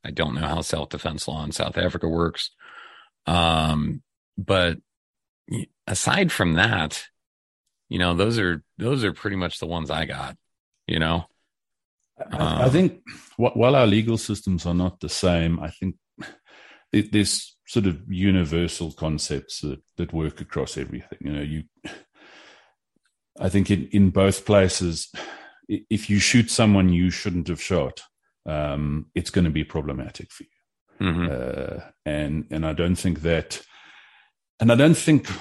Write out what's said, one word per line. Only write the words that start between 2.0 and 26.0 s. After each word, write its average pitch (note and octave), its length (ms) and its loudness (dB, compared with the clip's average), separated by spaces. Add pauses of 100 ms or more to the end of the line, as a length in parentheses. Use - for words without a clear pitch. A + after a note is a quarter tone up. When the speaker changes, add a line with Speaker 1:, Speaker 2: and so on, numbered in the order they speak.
Speaker 1:
works. E2 420 -2 (760)
Um, D#2+ 760 2 (340)
but F2+ 420 0 (680)
y-, - 200 -6 (180)
aside - 460 0
from F2 220 0
that, F2+ 500 0 (840)
you F2 100 -4
know, F2+ 160 2
those G#2+ 240 2
are, F2 240 0 (160)
those B2 260 -2
are F#2 80 0
pretty G2+ 240 -6
much F2 220 -4
the E2+ 80 -8
ones E2 240 -6
I D#2 160 -4
got, C2+ 300 -10 (500)
you E2 120 -2
know? E2 280 0 (920)
Speaker 2:
I, - 180 -10
I D#2 280 0
Speaker 1:
Um, C3 60 6
Speaker 2:
think E3+ 320 2 (340)
wh-, - 200 2
while B2 200 6
our B2+ 100 6
legal A2 320 2
systems F#2+ 480 -4
are F2 80 0
not F2+ 260 0
the - 100 -10
same, E2+ 500 0
I D2+ 100 -8
think - 260 -8 (960)
th-, G#2 200 2
there's - 440 0 (100)
sort G#2 200 0
of D#2+ 140 0 (100)
universal E2+ 800 0
concepts D2+ 680 -6
that, D2 200 -8 (160)
that F2 160 -6
work D#2+ 280 -4
across - 360 -8
everything. - 440 -12
You C#2+ 120 -6
know, D2 100 -6
you, D#2 220 -8 (1700)
I F#2+ 100 -2
think F#2 220 2
in, F2+ 220 0
in G2 180 6
both G2 340 2
places, F#2 680 2 (600)
i-, G#2 180 -6
if G#2+ 220 -2